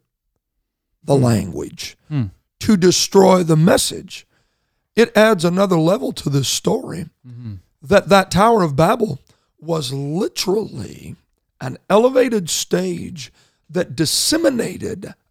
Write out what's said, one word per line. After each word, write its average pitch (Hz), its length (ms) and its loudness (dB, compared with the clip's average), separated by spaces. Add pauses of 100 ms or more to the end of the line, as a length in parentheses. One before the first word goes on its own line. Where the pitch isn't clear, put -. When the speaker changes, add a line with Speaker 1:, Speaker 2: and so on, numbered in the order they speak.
(1160)
Speaker 1:
Hmm. 135 60 4
Speaker 2:
language, - 720 -2 (120)
Speaker 1:
Hmm. 143 160 -2 (360)
Speaker 2:
to 214 160 2
destroy 185 680 4
the 160 140 2
message, - 680 0 (680)
it 226 220 2
adds 214 280 4
another 180 340 2
level 202 340 0
to - 160 -8
this 139 200 0
story, 185 600 -4 (180)
Speaker 1:
Mm-hmm. 120 280 -14 (280)
Speaker 2:
that 151 280 2
that 190 200 4
Tower 214 320 4
of 147 140 -2
Babel 214 440 0 (380)
was 151 360 -6
literally 156 1200 -6 (440)
an 131 180 -10 (100)
elevated 233 640 2
stage 180 800 -6 (380)
that 160 260 -6
disseminated - 1200 -2 (160)